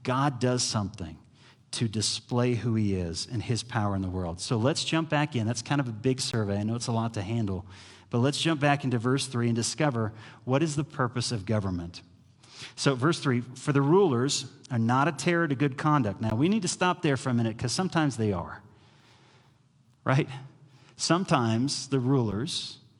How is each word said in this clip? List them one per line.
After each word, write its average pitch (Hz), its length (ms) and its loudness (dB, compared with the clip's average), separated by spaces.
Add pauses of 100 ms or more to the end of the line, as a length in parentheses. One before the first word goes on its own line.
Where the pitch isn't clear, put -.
God 131 380 0
does 123 240 2
something 90 560 -4 (540)
to 120 140 -2
display 120 680 0
who 113 180 -2
he 104 220 2
is 85 360 -4
and 113 120 -4
his 113 180 -2
power 104 340 -2
in 95 60 -2
the 95 80 -4
world. 90 320 -6
So - 160 -2
let's 131 260 0
jump 160 240 0
back 151 280 0
in. 110 100 0
That's 120 160 -2
kind 143 180 0
of 131 80 -2
a 120 40 -6
big 123 280 0
survey. 101 380 -2
I 104 60 -2
know 110 100 -2
it's 120 140 -4
a 123 40 -2
lot 113 220 -2
to 107 80 -4
handle, 101 460 -2 (420)
but 120 80 0
let's 135 240 2
jump 165 180 2
back 143 240 4
into 127 140 0
verse 127 300 0
three 120 220 0
and 117 60 2
discover 117 580 0 (320)
what 135 180 2
is 156 120 -2
the 156 80 0
purpose 123 480 -2
of 104 140 -6
government. 95 560 -2 (760)
So 139 200 2
verse 139 240 0
three, 123 220 2
"For - 300 -6
the 139 120 4
rulers 139 600 4 (260)
are 120 80 0
not 127 280 4
a 170 40 2
terror 170 360 0
to 143 60 0
good 131 240 0
conduct." 135 440 2
Now, 110 120 0
we 139 160 2
need 208 140 2
to 180 40 -2
stop 180 360 0
there 139 140 4
for 131 120 -4
a 123 60 0
minute 113 220 0
'cause 120 140 -4
sometimes 160 460 0
they 110 160 0
are, 85 280 -8 (1400)
right? 135 260 2 (680)
Sometimes 143 920 2
the 139 120 0
rulers 123 800 0 (220)